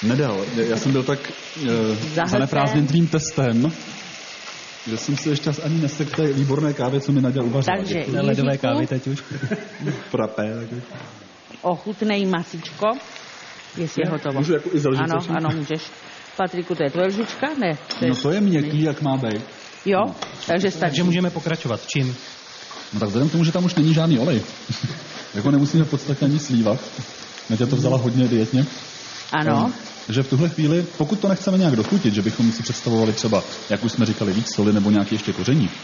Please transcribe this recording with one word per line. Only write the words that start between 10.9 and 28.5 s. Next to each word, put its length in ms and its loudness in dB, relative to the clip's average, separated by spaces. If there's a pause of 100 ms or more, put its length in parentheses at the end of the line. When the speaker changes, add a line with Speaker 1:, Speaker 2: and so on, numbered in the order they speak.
Speaker 2:
Ochutnej 640 -2
masičko, 600 -2 (920)
jestli 240 -4
je 40 2
Speaker 1:
Ne, 60 0
Speaker 2:
hotovo. 280 -2
Speaker 1:
můžu 140 2
jako 200 0
i 60 4
ze 100 2
lžice 140 2
Speaker 2:
Ano, 180 0
Speaker 1:
začít? 140 -6
Speaker 2:
ano, 200 0
můžeš. 260 -4 (560)
Patriku, 380 -2
to 80 0
je 80 2
tvoje 160 2
lžička? 400 -2 (120)
Ne. 180 0 (220)
To 60 0
je 60 4
Speaker 1:
No 40 2
to 160 0
je 100 2
měkký, 420 2
jak 180 0
má 160 0
být. 240 -2 (440)
Speaker 2:
Jo, 220 2
Speaker 1:
No. 80 -8 (320)
Speaker 2:
takže 240 2
stačí. 100 -10
Speaker 3:
Takže 220 2
můžeme 260 4
pokračovat. 580 -4
Čím? 280 0 (800)
Speaker 1:
No 60 -2
tak 100 0
vzhledem 200 2
k 20 -2
tomu, 120 4
že 80 4
tam 140 2
už 100 0
není 180 6
žádný 260 4
olej, 220 2 (480)
<laughs> 460 -14
jako 160 2
nemusíme 320 4
v 60 0
podstatě 360 0
ani 140 4
slívat. 400 2 (680)
Naďa 160 2
to 100 0
vzala 220 4
hodně 300 4
dietně. 380 4 (680)